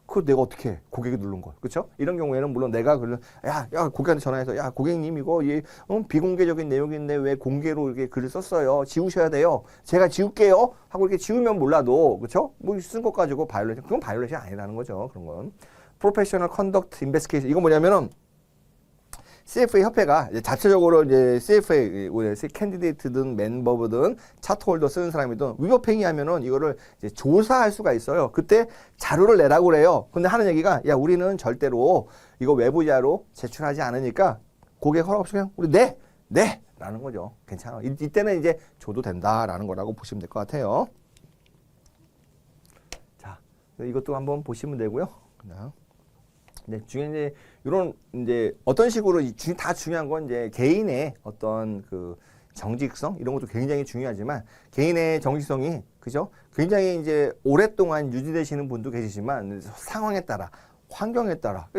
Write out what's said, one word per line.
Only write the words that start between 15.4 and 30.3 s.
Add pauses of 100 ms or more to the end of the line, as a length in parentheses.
Professional
Conduct
Investigation.
이거
뭐냐면은 (1400)
씨에프에이
협회가
이제
자체적으로
이제
씨에프에이,
우리
캔디데이트든
멤버든 (240)
차트
홀더
쓰는
사람이든
위법
행위하면은
이거를 (220)
이제
조사할
수가
있어요.
그때 (300)
자료를
내라고
그래요.
근데
하는